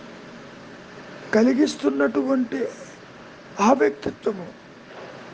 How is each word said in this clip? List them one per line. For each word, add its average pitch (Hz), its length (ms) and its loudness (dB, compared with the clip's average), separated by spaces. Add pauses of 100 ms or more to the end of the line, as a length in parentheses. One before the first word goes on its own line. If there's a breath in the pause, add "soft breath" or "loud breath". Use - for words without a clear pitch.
(1300)
కలిగిస్తున్నటువంటి 262 1300 4 (960)
ఆ 202 140 6
వ్యక్తిత్వము - 760 0 (880)